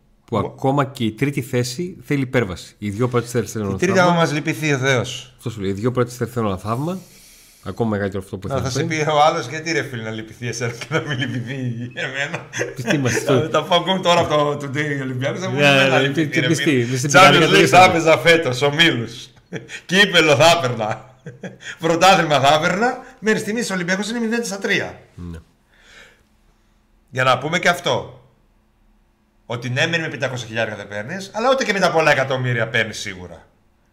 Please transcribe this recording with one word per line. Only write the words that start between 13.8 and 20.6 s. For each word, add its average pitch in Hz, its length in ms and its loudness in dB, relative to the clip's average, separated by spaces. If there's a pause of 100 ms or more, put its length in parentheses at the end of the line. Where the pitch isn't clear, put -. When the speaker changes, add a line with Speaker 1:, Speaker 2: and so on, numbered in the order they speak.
Speaker 2:
τώρα 175 180 4
από 156 100 0
το 147 320 0
Today 139 160 -6
Olympiacos, 139 600 -4
θα 180 120 -6
μου 123 60 -4
Speaker 1:
Ναι, 143 60 2
Speaker 2:
πει, 147 40 4
"Εμένα 135 360 4
Speaker 1:
ναι, 135 60 0
Speaker 2:
λυπηθεί, 147 200 0
Speaker 1:
τι, 127 120 -4
Speaker 2:
ρε 143 80 0
Speaker 1:
τι 165 80 2
Speaker 2:
φίλε." 156 240 0
Speaker 1:
πιστή, 120 120 -2
μη 131 60 -2
στην 139 160 -2
Speaker 2:
Champions 185 180 10
Speaker 1:
πειράζει, 185 80 6
Speaker 2:
League 160 120 4
Speaker 1:
καθόλου. 185 160 6
Speaker 2:
θα 175 160 8
έπαιζα 160 340 4
φέτος, 165 440 2
ομίλους. 143 680 0 (560)
Κύπελλο 170 500 4
θα 156 220 6
έπαιρνα. 110 580 -6 (640)